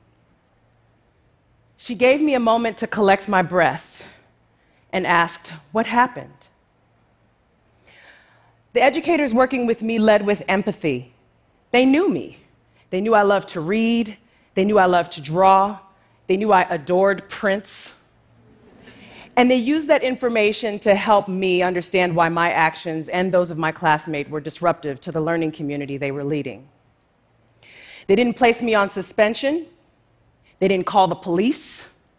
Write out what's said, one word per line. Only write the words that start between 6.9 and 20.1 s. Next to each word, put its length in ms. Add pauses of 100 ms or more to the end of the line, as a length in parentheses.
The 100
educators 520
working 320
with 160
me 160
led 260
with 240
empathy. 640 (580)
They 140
knew 240
me. 300 (500)
They 140
knew 120
I 80
loved 280
to 100
read. 560 (380)
They 100
knew 140
I 80
loved 260
to 80
draw. 580 (480)
They 120
knew 140
I 180
adored 580
Prince. 640 (1400)
And 140
they 60
used 320
that 140
information 800